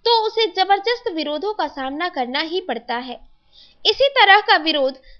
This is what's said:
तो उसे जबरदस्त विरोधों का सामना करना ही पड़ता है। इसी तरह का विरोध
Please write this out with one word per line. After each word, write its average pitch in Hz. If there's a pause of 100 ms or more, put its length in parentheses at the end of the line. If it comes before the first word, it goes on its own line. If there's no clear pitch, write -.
तो 453
उसे 440
जबरदस्त 392
विरोधों 320
का 349
सामना 285
करना 262
ही 320
पड़ता 233
है। 247 (480)
इसी 453
तरह 427
का 415
विरोध 302 (180)